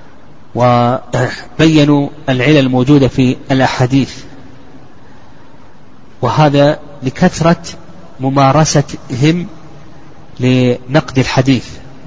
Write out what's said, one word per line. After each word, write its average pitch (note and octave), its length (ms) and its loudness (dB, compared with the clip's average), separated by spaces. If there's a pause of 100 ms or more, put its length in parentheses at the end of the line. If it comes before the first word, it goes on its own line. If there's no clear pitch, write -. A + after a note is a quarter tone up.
(540)
وبينوا C3 1500 2 (200)
العلل C3 300 4
الموجودة C3 500 4
في B2+ 280 2 (140)
الأحاديث، C3 640 2 (2000)
وهذا C#3+ 560 4 (240)
لكثرة E3 600 2 (580)
ممارستهم C#3 1300 2 (920)
لنقد B2+ 800 0
الحديث B2+ 480 2 (400)